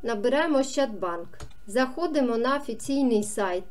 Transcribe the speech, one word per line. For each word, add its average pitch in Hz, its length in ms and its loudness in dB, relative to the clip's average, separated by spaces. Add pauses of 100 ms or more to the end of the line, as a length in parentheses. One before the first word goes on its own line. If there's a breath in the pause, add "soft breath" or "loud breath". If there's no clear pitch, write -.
набираємо 247 560 2
Ощадбанк. 202 680 -2 (380)
Заходимо 254 680 0
на 254 200 2
офіційний 247 680 0
сайт. 185 480 -2